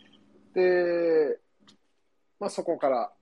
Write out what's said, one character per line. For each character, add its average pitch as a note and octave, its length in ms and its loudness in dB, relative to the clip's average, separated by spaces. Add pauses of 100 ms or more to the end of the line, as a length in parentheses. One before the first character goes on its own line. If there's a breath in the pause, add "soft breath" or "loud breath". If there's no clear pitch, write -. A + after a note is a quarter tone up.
(540)
で、 F3 840 2 (1000)
ま G3+ 100 -8
あ、 - 20 -4
そ F3+ 140 -6
こ E3+ 140 -2
か C#3+ 120 -2
ら A#2+ 320 -4